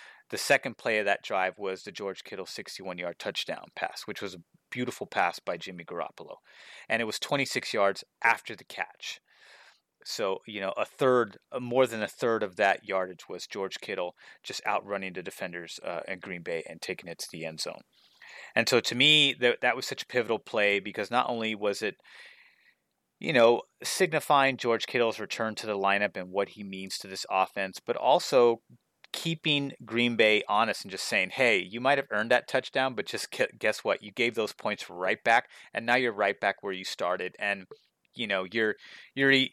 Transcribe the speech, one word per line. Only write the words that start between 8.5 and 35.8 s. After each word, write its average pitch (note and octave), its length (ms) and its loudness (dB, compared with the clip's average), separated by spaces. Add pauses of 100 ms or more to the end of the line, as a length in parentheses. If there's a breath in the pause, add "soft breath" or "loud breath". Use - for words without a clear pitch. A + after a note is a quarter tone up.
the - 80 -18
catch. - 560 -12 (840 soft breath)
So, F#2+ 420 -4
you G#2 140 -8
know, F#2+ 160 -2
a G#2+ 80 -2
third, B2 540 2 (140)
uh, B2+ 80 -6
more B2 260 2
than A2+ 160 -4
a G2+ 60 -2
third A2+ 340 0
of F#2 140 -4
that G2 280 4
yardage F#2 440 -4
was F2+ 180 -12
George G2 340 -6
Kittle F#2 360 -6 (260 loud breath)
just - 240 -10
outrunning G2+ 460 -2
the F2+ 100 -8
defenders, F2 640 -10
uh, E2+ 240 -6
in F#2 100 -8
Green F2 240 -10
Bay E2 260 -4
and E2 120 -14
taking - 280 -8
it E2+ 100 -12
to - 120 -10
the E2 140 -10
end D#2+ 160 -8
zone. - 220 -10 (720 loud breath)
And A2+ 140 2
so A#2+ 120 6
to - 140 0
me, C#3+ 400 6
that, A#2+ 260 2
that A#2+ 160 2
was B2+ 100 -8
such - 160 -8
a - 40 -20
pivotal A2+ 320 0
play G2+ 420 2
because G2 300 -6
not B2 180 2
only A2+ 260 -4
was G2+ 280 -2
it, G#2 140 -2 (1200 loud breath)
you E3 120 -2
know, A#2+ 300 8 (200)
signifying C#3 720 2
George A#2 300 0
Kittle's A#2 340 2
return A2 360 -4
to - 100 -10
the G#2 120 -2
lineup G2 380 2
and F#2 160 -10
what G2 180 0
he G#2 140 -16
means F#2+ 340 -8
to - 80 -14
this F#2+ 240 -10
offense, F#2+ 480 0
but - 180 -2
also B2 640 6 (500)
keeping D3 600 -2 (120)
Green A#2+ 320 0
Bay G#2+ 320 6
honest G#2+ 340 2
and G2 80 -16
just F#2+ 140 -8
saying, F#2+ 260 0
"Hey, A#2+ 280 4
you F#2 220 -6
might C3+ 180 2
have C3+ 120 -4
earned A2 200 0
that B2 180 2
touchdown, C3 460 -2
but G#2+ 120 -6
just - 240 -8
gu-, A#2 160 0 (120)
guess - 260 0
what? G#2 180 0
You G#2 80 -14
gave A#2 240 0
those A2 180 -2
points - 380 -6
right F#2 320 -2
back, A#2 260 4 (240 loud breath)
and A2+ 140 -6